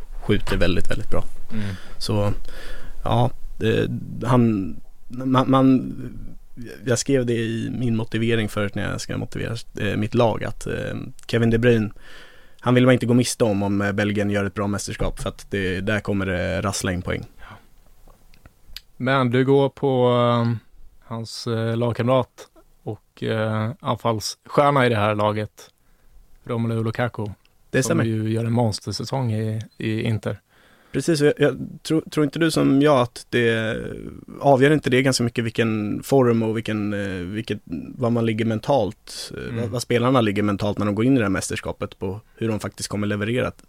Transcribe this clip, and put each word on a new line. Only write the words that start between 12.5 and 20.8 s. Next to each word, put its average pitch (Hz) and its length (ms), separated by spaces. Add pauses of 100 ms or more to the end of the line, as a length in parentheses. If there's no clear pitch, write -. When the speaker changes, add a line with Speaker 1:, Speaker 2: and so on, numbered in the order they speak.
Speaker 1:
han 123 120
vill 123 100
man 127 80
inte 120 140
gå 120 80
miste 123 300
om, 101 180
om, 101 200
eh, 101 100
Belgien 104 380
gör 101 140
ett 98 100
bra 104 120
mästerskap, 101 540
för - 80
att - 220
det, 92 300
där 104 200
kommer 101 260
det 90 340
rassla 98 320
in 90 100
poäng. 87 240 (1700)
Speaker 2:
Men 131 340
du 127 140
går 139 240
på, 127 440
eh, 120 400 (520)